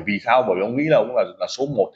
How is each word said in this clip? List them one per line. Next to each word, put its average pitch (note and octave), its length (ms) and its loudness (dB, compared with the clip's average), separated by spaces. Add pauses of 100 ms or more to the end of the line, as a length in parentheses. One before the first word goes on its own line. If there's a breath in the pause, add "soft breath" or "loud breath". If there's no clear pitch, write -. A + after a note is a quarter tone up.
vì G#2 80 -4 (120)
sao? B2 220 4
Bởi F#2 80 2
vì F#2 60 -2
ông A#2 160 -2
nghĩ D3 100 -2
là D3+ 100 4
ông B2 180 0
là, G#2+ 80 2 (160)
là F2+ 80 -6
số - 180 -4
một A#2 300 0